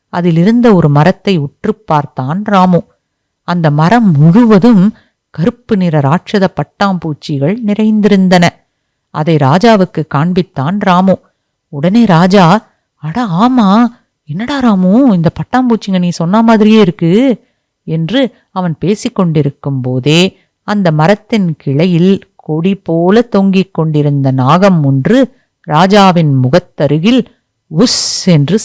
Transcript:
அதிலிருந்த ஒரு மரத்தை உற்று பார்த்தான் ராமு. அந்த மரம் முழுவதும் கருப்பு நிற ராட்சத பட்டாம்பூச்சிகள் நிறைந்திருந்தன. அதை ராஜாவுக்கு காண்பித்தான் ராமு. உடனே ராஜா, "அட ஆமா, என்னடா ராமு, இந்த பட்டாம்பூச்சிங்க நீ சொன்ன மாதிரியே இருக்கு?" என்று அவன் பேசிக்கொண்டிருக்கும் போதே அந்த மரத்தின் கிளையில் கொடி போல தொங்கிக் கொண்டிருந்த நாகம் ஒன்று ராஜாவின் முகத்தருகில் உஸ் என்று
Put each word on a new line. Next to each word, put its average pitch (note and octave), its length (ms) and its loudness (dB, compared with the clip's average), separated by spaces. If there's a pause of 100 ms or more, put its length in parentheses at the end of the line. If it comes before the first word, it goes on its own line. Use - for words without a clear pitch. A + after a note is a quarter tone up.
அதிலிருந்த F3+ 680 0
ஒரு D#3+ 140 2
மரத்தை D3+ 480 0
உற்று D3 380 -6
பார்த்தான் D3 680 -6
ராமு. F#3 400 0 (580)
அந்த E3+ 280 -2
மரம் F#3 420 2
முழுவதும் G3+ 840 4 (360)
கருப்பு - 460 -6
நிற E3+ 240 -2
ராட்சத F3+ 460 -2
பட்டாம்பூச்சிகள் D#3+ 1120 -6 (100)
நிறைந்திருந்தன. G3+ 840 2 (640)
அதை D#3 260 -2
ராஜாவுக்கு F3 800 0
காண்பித்தான் E3+ 640 -4
ராமு. F#3+ 400 0 (500)
உடனே F3+ 360 0
ராஜா, F#3 640 2 (260)
"அட F#3 320 -8
ஆமா, A3 600 0 (380)
என்னடா A#3 340 -8
ராமு, G#3+ 560 2
இந்த E3 160 0
பட்டாம்பூச்சிங்க A3 680 -4
நீ F3 100 -2
சொன்ன F3+ 340 -2
மாதிரியே A3 380 4
இருக்கு?" G3 640 0 (400)
என்று E3 500 -4 (160)
அவன் F3+ 300 -6
பேசிக்கொண்டிருக்கும் D3+ 1040 -4
போதே D3 560 -2 (240)
அந்த G3+ 300 -2
மரத்தின் F3 640 -2
கிளையில் F3 800 0
கொடி E3 380 -4
போல F3+ 480 0
தொங்கிக் G3 520 -2
கொண்டிருந்த D3 560 -2
நாகம் D#3 540 2
ஒன்று D3+ 520 0 (240)
ராஜாவின் E3+ 800 2
முகத்தருகில் D#3+ 840 -2 (540)
உஸ் - 460 -2
என்று E3 400 0